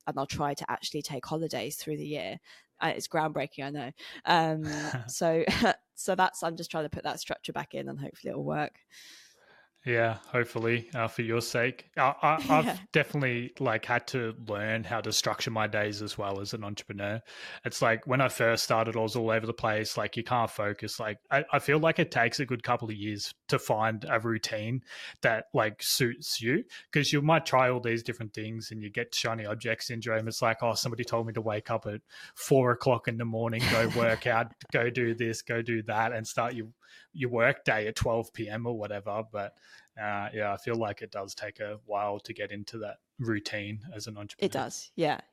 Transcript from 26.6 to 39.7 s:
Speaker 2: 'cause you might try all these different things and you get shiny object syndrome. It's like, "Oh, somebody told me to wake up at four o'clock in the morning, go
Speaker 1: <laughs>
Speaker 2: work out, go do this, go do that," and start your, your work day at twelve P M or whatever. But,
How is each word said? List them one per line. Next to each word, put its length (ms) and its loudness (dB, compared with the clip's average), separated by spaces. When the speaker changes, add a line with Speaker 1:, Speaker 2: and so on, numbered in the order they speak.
Speaker 2:
'cause 180 2
you 120 2
might 240 4
try 240 6
all 100 0
these 220 0
different 320 -8
things 360 -8
and 120 -10
you 80 -10
get 240 -6
shiny 320 -2
object 380 -4
syndrome. 440 -2
It's 140 -4
like, 200 2
"Oh, 120 4
somebody 300 -2
told 220 0
me 60 -6
to 80 -2
wake 300 -2
up 160 -2
at 160 -6
four 360 6
o'clock 380 4
in 80 -2
the 80 -2
morning, 460 0
go 180 6
Speaker 1:
<laughs> 80 -2
Speaker 2:
work 300 4
out, 260 2
go 180 2
do 240 2
this, 260 -2
go 220 -2
do 220 -2
that," 280 2
and 160 -4
start 260 0
your, 140 -6
your 180 -2
work 340 4
day 220 4
at 100 -4
twelve 380 0
P 140 -6
M 180 -4
or 120 -2
whatever. 440 -4
But, 220 -6